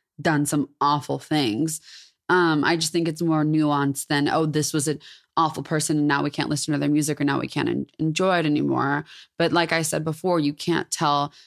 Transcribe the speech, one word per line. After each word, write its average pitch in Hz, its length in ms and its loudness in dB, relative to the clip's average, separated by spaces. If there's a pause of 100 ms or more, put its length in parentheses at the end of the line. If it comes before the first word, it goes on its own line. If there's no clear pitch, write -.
(200)
done 147 240 2
some 147 240 -2 (120)
awful 143 380 -2
things. 147 640 -2 (480)
Um, 170 340 4
I 170 140 2
just 160 160 -2
think 170 160 0
it's 160 140 -4
more 156 220 2
nuanced 147 640 0
than, 143 200 2
"Oh, 160 160 2
this 151 300 -2
was 147 120 0
an 151 140 -2 (360)
awful 156 260 0
person 156 360 0
and 147 80 2
now 143 160 2
we 143 80 -2
can't 151 200 -4
listen 151 220 -2
to 143 60 0
their 143 120 0
music 147 300 0
or 143 40 0
now 139 160 2
we 131 80 -4
can't 131 200 0
en-, 127 180 -2 (120)
enjoy 175 400 2
it 160 80 0
anymore." 143 580 0 (340)
But 165 140 2
like 165 200 2
I 165 100 0
said 156 220 -4
before, 165 340 0
you 147 140 0
can't - 380 -2
tell 147 420 0 (140)